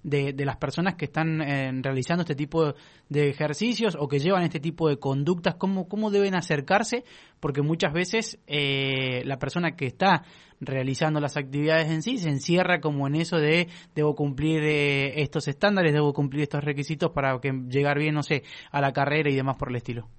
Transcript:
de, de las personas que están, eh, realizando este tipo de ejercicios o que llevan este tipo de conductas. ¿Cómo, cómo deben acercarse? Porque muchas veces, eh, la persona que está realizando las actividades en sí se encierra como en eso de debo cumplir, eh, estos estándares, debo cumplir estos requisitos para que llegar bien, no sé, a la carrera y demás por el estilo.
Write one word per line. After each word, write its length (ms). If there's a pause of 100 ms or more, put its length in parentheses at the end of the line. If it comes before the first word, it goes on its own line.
de, 320
de 120
las 120
personas 380
que 100
están, 360
eh, 300 (100)
realizando 400
este 140
tipo 380 (360)
de 200
ejercicios 720
o 80
que 120
llevan 240
este 160
tipo 300
de 100
conductas. 560
¿Cómo, 320
cómo 240
deben 240
acercarse? 680 (360)
Porque 220
muchas 320
veces, 540
eh, 760
la 140
persona 360
que 120
está 360 (360)
realizando 600
las 180
actividades 520
en 120
sí 160
se 120
encierra 500
como 280
en 80
eso 220
de 300 (280)
debo 200
cumplir, 480
eh, 580
estos 260
estándares, 460
debo 200
cumplir 300
estos 200
requisitos 480
para 300
que 100 (180)
llegar 300
bien, 160
no 80
sé, 200 (280)
a 100
la 120
carrera 360
y 60
demás 220
por 120
el 60
estilo. 320 (120)